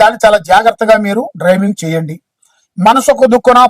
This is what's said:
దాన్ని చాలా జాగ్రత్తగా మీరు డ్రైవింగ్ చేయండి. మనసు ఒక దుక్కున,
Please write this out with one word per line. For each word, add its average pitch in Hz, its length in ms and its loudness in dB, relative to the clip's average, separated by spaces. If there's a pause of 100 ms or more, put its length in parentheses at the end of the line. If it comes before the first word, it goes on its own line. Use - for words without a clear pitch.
దాన్ని 226 220 0
చాలా 208 140 2 (120)
జాగ్రత్తగా 220 460 0 (100)
మీరు 202 160 -4 (180)
డ్రైవింగ్ 190 420 -2
చేయండి. 160 340 -6 (640)
మనసు 233 360 0
ఒక 254 200 2
దుక్కున, 247 260 2 (100)